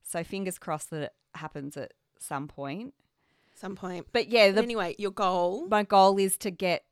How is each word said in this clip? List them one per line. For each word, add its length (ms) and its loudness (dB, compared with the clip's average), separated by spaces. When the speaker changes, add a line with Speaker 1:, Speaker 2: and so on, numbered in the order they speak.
Speaker 1:
So 200 -6
fingers 340 -6
crossed 340 -8
that 120 -6
it 100 -10
happens 420 -12
at 160 -12
some 280 -8
point. 460 -10
Speaker 2:
Some 200 -12
point. 380 -10
Speaker 1:
But 160 0
yeah, 180 8
Speaker 2:
But 80 4
Speaker 1:
the 80 4
Speaker 2:
anyway, 340 -4
your 140 -4
goal. 560 0
Speaker 1:
my 160 2
goal 340 6
is 220 0
to 120 -6
get 400 -2